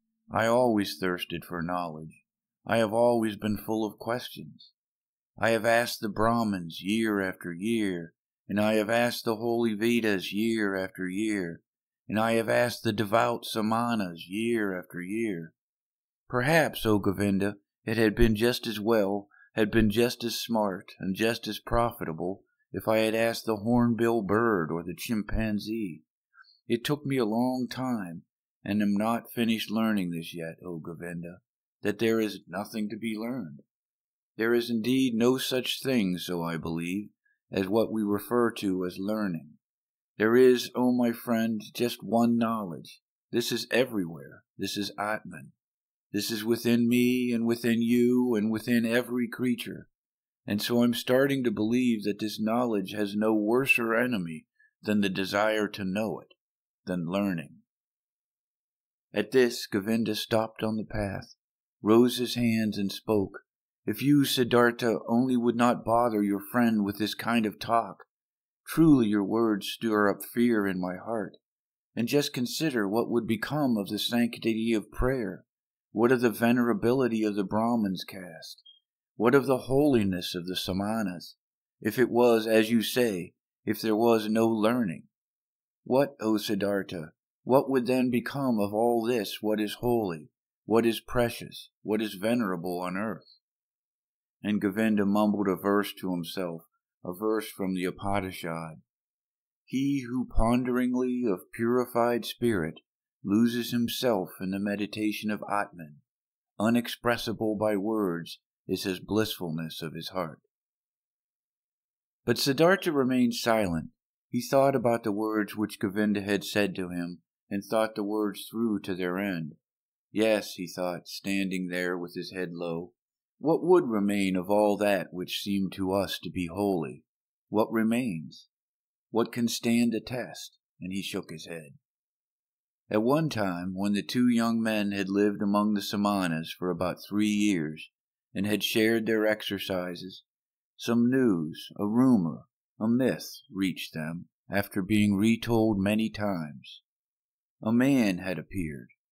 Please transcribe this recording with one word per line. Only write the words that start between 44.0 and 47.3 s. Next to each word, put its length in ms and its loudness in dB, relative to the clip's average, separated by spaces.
This 200 -4
is 200 -4
Atman. 560 -6
This 160 -2
is 140 -6
within 440 4
me 440 2